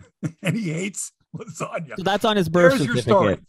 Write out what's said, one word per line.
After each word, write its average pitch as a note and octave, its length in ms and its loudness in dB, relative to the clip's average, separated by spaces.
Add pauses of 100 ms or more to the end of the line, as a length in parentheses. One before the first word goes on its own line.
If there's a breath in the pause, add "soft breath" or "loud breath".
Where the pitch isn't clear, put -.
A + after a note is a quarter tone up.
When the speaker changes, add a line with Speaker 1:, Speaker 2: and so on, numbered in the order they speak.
Speaker 1:
<laughs> - 400 -14
And F#3 160 -2
he F#3 160 -6
hates F#3+ 380 -10 (240)
lasagna. D#3+ 640 -12
Speaker 2:
So F#3 60 -10
that's G3 220 -2
on G#3+ 100 2
his F3 140 0
birth F3 280 6
Speaker 1:
There's D#3 80 0
your - 100 -2
Speaker 2:
certificate. - 80 0
Speaker 1:
story. D#3+ 340 4 (120)